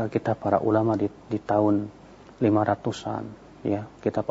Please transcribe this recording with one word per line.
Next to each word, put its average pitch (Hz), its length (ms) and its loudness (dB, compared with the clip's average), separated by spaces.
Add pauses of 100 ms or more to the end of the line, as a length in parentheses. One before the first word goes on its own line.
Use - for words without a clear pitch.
kitab 110 320 -2
para 101 160 2
ulama 110 400 2
di, 104 80 0
di - 320 -6
tahun 104 480 2 (560)
lima 107 240 2
ratusan? 107 560 -4 (400)
Ya, 107 240 -4 (160)
kitab 107 300 -2